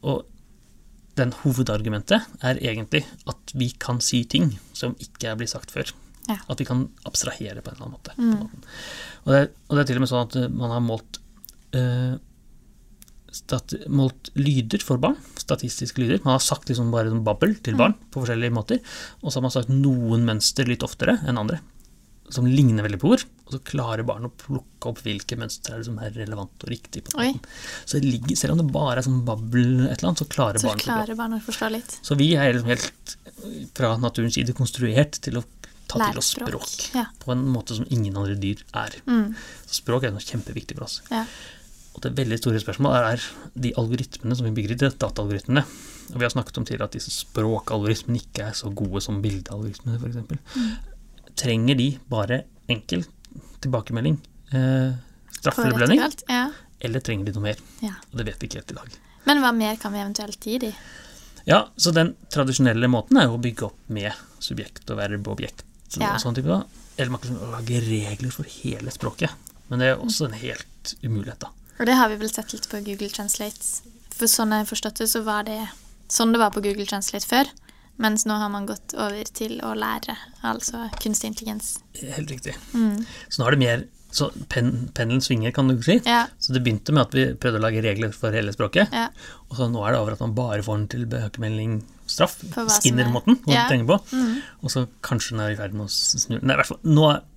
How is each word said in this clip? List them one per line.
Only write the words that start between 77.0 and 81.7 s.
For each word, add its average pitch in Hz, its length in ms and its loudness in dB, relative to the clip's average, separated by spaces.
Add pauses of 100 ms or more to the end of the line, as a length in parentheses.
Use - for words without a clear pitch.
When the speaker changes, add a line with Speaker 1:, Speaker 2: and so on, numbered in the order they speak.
Speaker 2:
før. 262 200 4 (520)
Mens 214 280 2
nå 214 120 0
har 208 120 -2
man 202 160 -6
gått - 280 -8
over 208 300 -4
til 226 360 -8
å 226 140 -4
lære, 220 420 -4 (260)
altså 233 460 -6 (120)
kunstig 214 300 -2
intelligens. 214 480 -8 (160)